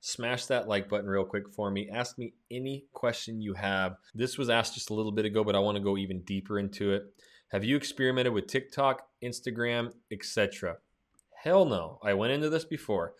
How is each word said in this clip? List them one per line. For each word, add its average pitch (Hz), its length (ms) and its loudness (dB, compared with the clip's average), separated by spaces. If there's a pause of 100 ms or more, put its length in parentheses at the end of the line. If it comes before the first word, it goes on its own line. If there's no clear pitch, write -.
Smash 120 460 -2
that 120 220 0
like 101 200 0
button 101 220 0
real 98 160 2
quick 101 240 -4
for 104 200 -2
me. 98 200 -4
Ask 120 260 -4
me 120 160 -10 (180)
any 135 440 -8
question 113 480 -4
you 104 100 -4
have. 95 440 0 (180)
This 123 240 -2
was 127 100 -2
asked 113 240 4
just - 160 -10
a 107 60 -2
little 107 180 -2
bit 107 140 2
ago, 107 180 2
but 104 100 2
I 98 40 6
wanna 101 220 2
go 98 180 0
even 92 240 -4
deeper 98 360 -4
into 101 360 0
it. 101 180 -4 (380)
Have 101 140 -2
you 131 120 2
experimented 127 560 2
with 101 140 0
TikTok, 135 600 0 (160)
Instagram, 120 720 -2 (180)
et 101 140 -10
cetera? 95 540 -2 (560)
Hell 180 300 6
no. 90 380 -2
I 104 120 4
went 110 180 2
into 151 160 2
this 160 160 0
before. 101 560 -2